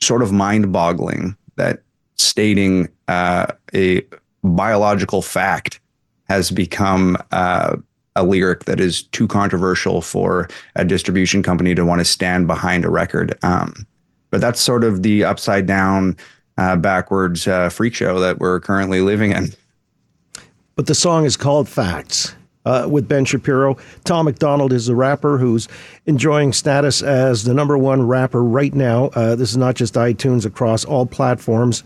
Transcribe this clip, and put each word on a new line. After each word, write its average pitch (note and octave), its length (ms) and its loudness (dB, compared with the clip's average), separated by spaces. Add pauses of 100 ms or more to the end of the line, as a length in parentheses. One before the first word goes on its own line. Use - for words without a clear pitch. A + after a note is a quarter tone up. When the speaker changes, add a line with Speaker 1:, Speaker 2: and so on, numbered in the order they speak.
Speaker 1:
sort B2 200 0
of G2+ 100 0
mind-boggling G2 1040 0 (200)
that - 260 -4 (360)
stating, G2 720 2 (180)
uh, F2+ 400 0 (260)
a F2+ 320 0 (380)
biological G2+ 760 0
fact - 580 -4 (480)
has G2 240 -2
become, F#2 640 0 (140)
uh, F2 440 0 (400)
a G2 80 0
lyric F#2 420 0
that F#2 140 -2
is F2+ 240 -2
too - 240 -2
controversial F#2 760 0
for F2+ 480 -4 (260)
a F2+ 80 0
distribution F#2 600 0
company F2 320 0
to F2 100 0
want F2 140 2
to E2+ 60 0
stand F2+ 420 0
behind F2 360 0
a E2+ 60 -2
record. E2+ 540 -2
Um, F2+ 420 -2 (460)
but G2 100 0
that's A#2+ 180 -2
sort A#2+ 240 0
of G2 200 0
the G#2 200 2
upside G2 440 0
down, F#2+ 500 2 (400)
uh, F#2 200 0
backwards, F#2 720 0
uh, F2+ 220 2
freak A#2 240 -2
show F#2 260 -2
that F#2 200 0
we're F2+ 200 0
currently F#2+ 420 0
living G#2 300 0
in. F2+ 220 -4 (1200)
Speaker 2:
But - 120 -4
the D3+ 80 2
song E3 300 2
is A#2+ 120 0
called C#3+ 320 0
Facts, - 640 -4 (300)
uh, B2+ 240 0
with D3 180 0
Ben C#3 160 2
Shapiro. C3+ 540 0 (260)
Tom E3 220 0
MacDonald C#3+ 480 0
is A#2+ 140 -2
the B2 80 2
rapper C#3 420 0
who's A#2 320 0 (360)
enjoying D3 460 2
status C#3+ 500 0
as C3 420 2
the B2 100 2
number C#3+ 240 2
one C3+ 280 2
rapper B2+ 380 2
right C#3 300 2
now. B2+ 320 2 (100)
Uh, A#2 200 2
this A#2 160 -2
is A#2+ 60 -2
not B2+ 180 2
just A#2 180 -2
iTunes, A#2+ 520 0
across A2 380 -2
all B2+ 220 0
platforms. A#2+ 800 0